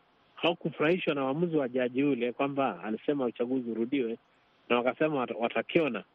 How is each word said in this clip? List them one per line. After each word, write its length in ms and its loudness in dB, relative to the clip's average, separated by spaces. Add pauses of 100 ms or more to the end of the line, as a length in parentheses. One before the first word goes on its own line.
(340)
haukufurahishwa 800 0
na 100 -2
uamuzi 320 0
wa 120 2
jaji 360 0
ule 280 2
kwamba 520 -2
alisema 400 -2
uchaguzi 460 -2
urudiwe, 480 -2 (500)
na 80 2
wakasema 480 0
wat-, 160 -6
watakiona. 640 0 (100)